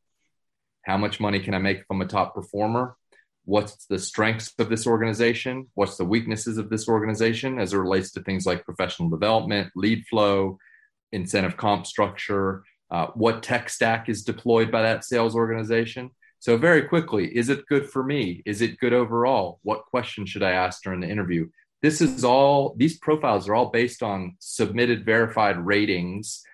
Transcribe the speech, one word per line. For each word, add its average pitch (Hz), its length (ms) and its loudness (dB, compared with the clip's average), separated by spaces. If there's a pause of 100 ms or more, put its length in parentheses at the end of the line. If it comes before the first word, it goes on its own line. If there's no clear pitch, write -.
(840)
How 98 160 -2
much 104 220 -2
money 101 200 0
can 98 140 -4
I 95 40 0
make 95 200 0
if - 120 -20
I'm 95 120 -2
a 90 40 -4
top 95 280 -2
performer? 110 600 -4 (500)
What's 101 400 -2
the 95 120 -2
strengths 110 600 -2
of 110 100 0
this 113 180 -2
organization? 117 840 0
What's 98 240 -2
the 95 80 -4
weaknesses 110 540 -2
of 101 100 -4
this 110 200 -2
organization 113 720 0
as 95 140 -2
it 98 60 2
relates 92 340 0
to 92 80 -10
things 92 240 -4
like 90 220 -2
professional 87 420 -4
development, 101 640 0
lead 110 360 0
flow, 98 480 2 (540)
incentive 92 440 -2
comp 101 300 0
structure? 98 760 -2 (280)
Uh, 85 240 -2
what 113 280 0
tech 120 280 -4
stack 113 400 0
is 110 120 -6
deployed 113 480 2
by 113 120 2
that 110 200 0
sales 117 320 0
organization? 113 760 -2 (280)
So 117 180 2
very 160 260 6
quickly, 170 540 0
is 120 140 2
it 143 160 -2
good 139 220 2
for 135 140 -2
me? 123 420 -4
Is 104 180 -4
it 117 160 0
good 120 140 2
overall? 117 680 2
What 107 240 -4
question 113 400 -6
should 98 160 -8
I 95 80 4
ask 92 320 0
during 92 160 -6
the 90 100 -4
interview? 87 400 -2 (340)
This 151 180 2
is 131 240 2
all, 139 520 4
these 156 220 2
profiles 120 500 0
are 104 60 2
all 120 160 2
based 120 320 0
on 95 380 -4
submitted 113 640 0
verified 110 600 2
ratings 98 800 -2 (120)